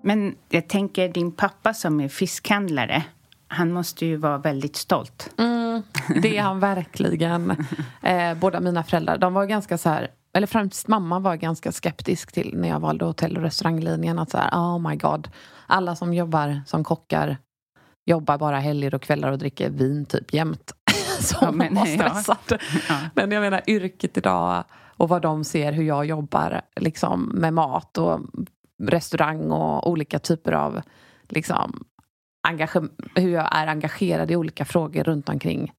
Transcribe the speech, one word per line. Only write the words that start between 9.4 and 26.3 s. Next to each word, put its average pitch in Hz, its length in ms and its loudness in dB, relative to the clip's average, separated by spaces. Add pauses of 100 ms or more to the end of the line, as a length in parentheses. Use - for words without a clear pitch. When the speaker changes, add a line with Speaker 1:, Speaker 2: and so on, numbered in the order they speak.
Speaker 2:
ganska 202 320 -2
så - 100 0
här, 151 200 0 (260)
eller 202 120 2
främst 202 420 -2
mamma 185 300 2
var 190 180 0
ganska 165 360 -4
skeptisk - 600 -4
till - 220 -4
när 170 140 0
jag 156 120 0
valde 156 240 0
hotell- 165 320 -2
och 165 60 -2
restauranglinjen, 165 760 -2
att 160 120 -4
så - 80 -2
här, - 140 0
"Oh 170 360 0
my 151 80 -2
god, 151 320 -2 (380)
alla 175 300 0
som 170 180 -2
jobbar 151 520 0
som 160 180 -2
kockar 151 520 -2 (720)
jobbar 156 320 2
bara 143 200 0
helger 143 360 0
och 139 80 -4
kvällar 135 300 0
och 139 60 -2
dricker 139 320 -4
vin 143 360 0
typ - 280 -2
jämt." 156 380 -2 (240)
<laughs> 381 240 -4
Så - 200 0
Speaker 1:
Ja, - 120 6
men, 160 220 0
Speaker 2:
var 202 120 4
Speaker 1:
ja. 151 80 0
Speaker 2:
stressad. 202 680 0 (280)
Speaker 1:
Ja. 147 100 2 (160)
Speaker 2:
Men 196 160 2
jag 208 100 2
menar, 196 260 2
yrket 190 500 0
idag 90 480 2 (320)
och 165 120 2
vad 170 140 2
de 156 220 0
ser, 147 280 0
hur 160 120 0
jag 147 220 0
jobbar, 156 540 -2 (160)